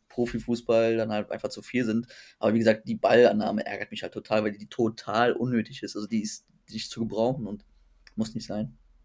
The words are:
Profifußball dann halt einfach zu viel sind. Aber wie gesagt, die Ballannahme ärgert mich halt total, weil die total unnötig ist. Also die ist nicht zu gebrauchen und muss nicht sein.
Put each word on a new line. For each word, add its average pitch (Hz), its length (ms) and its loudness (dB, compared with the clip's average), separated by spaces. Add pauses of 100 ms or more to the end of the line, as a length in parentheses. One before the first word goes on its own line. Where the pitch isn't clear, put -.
Profifußball 117 880 0
dann 110 140 -2
halt 104 200 -4
einfach 107 180 -6
zu 107 120 -12
viel 123 240 -2
sind. 113 220 0 (320)
Aber 107 140 2
wie 113 60 4
gesagt, 110 280 4
die 113 80 -4
Ballannahme 107 680 4
ärgert 101 260 -8
mich 104 120 -10
halt 92 100 -10
total, 107 300 0
weil 107 80 -2
die 104 160 -14
total 113 680 0
unnötig 120 500 -2
ist. - 120 -10
Also 104 120 -6
die 110 140 -2
ist - 240 -10 (240)
nicht 110 220 -10
zu 113 100 -8
gebrauchen 113 460 -2
und 101 180 -12 (500)
muss 110 180 -4
nicht 107 140 -8
sein. 107 300 -6 (280)